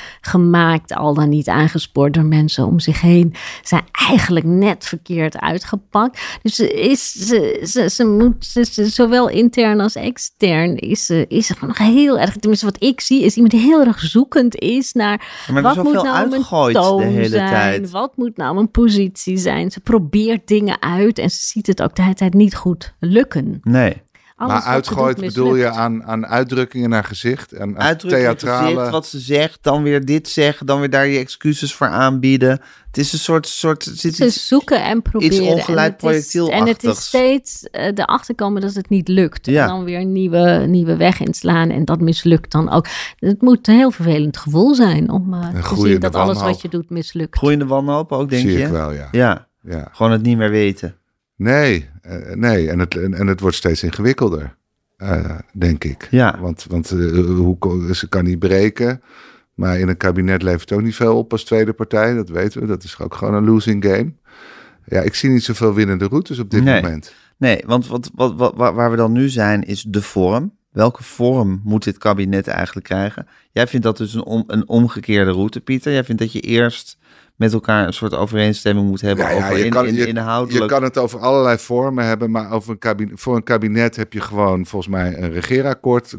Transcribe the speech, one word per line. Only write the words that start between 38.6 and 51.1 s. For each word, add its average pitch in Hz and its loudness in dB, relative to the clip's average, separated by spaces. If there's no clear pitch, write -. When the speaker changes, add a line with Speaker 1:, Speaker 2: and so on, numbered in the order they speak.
Speaker 1:
dat 196 -4
het 196 -6
niet 190 0
lukt. 185 0
Speaker 2:
Ja. 139 4
Speaker 1:
En 117 2
dan 185 -6
weer 175 -6
een 190 -4
nieuwe, 175 2
nieuwe 165 2
weg 170 2
inslaan 165 0
en 156 -2
dat 165 0
mislukt 165 2
dan 160 0
ook. - 2
Het 196 0
moet 247 4
een 220 8
heel 262 6
vervelend 151 0
gevoel 180 2
zijn 190 4
om, 185 -2
eh, 175 -6
Speaker 3:
Een 170 -6
Speaker 1:
te 87 -2
Speaker 3:
groeiende 101 2
Speaker 1:
zien 95 4
dat 80 -2
alles 92 2
Speaker 3:
wanhoop. 202 0
Speaker 1:
wat - -8
je 180 -8
doet 170 -8
mislukt. 165 -6
Speaker 2:
Groeiende 147 2
wanhoop 143 -2
ook, 139 -2
denk 123 0
Speaker 3:
Zie 95 2
Speaker 2:
je? 135 0
Speaker 3:
ik 147 -4
wel, 78 -4
ja. 71 -12
Speaker 2:
Ja. 117 0
Speaker 3:
Ja. 82 -10
Speaker 2:
Gewoon 113 0
het 110 0
niet 120 2
meer 110 0
weten. 101 0